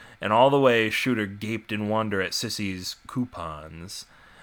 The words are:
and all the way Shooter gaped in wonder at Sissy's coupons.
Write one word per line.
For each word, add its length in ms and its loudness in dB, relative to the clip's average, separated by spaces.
and 120 0
all 180 8
the 80 6
way 320 6
Shooter 360 0
gaped 440 -8
in 180 -2
wonder 320 0
at 120 -2
Sissy's 640 -6
coupons. 1000 -10